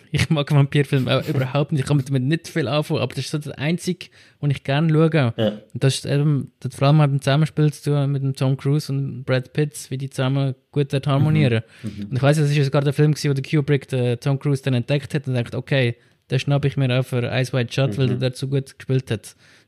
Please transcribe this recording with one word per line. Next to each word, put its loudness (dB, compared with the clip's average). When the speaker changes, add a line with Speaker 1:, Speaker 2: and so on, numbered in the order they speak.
Speaker 1:
<laughs> -20
Ich 0
mag 0
Vampirfilme 2
auch -4
überhaupt -2
nicht. 0
Ich -6
kann 0
damit -2
nicht -2
viel -4
anfangen, -2
aber -4
das -6
ist -10
so -4
der -10
einzige, -4
den 0
ich -2
gerne 0
schaue. 4
Speaker 2:
Ja. 2
Speaker 1:
Und -4
das 4
ist -10
eben, 0
das -8
hat -18
vor 4
allem 6
mit 6
dem 0
Zusammenspiel 2
zu -6
tun, 0
mit -2
dem -2
Tom 0
Cruise -2
und -6
Brad -2
Pitt, -4
wie -6
die -8
zusammen 0
gut -2
dort -2
harmonieren. 4
Speaker 2:
Mhm. -8
Mhm. -10
Speaker 1:
Und -2
ich 0
weiss, 4
es 2
ist 0
jetzt 2
gerade 2
der 2
Film 4
gewesen, -2
wo 0
der -2
Kubrick 0
den 0
Tom 0
Cruise 0
dann 0
entdeckt -2
hat -4
und -2
denkt, -4
okay, 0
den 0
schnapp 0
ich -2
mir 2
auch 0
für -2
Eyes -2
Wide -2
Shut, 0
weil 2
Speaker 2:
Mhm. 0
Speaker 1:
der 0
dort -10
so -6
gut -4
gespielt -2
hat. -4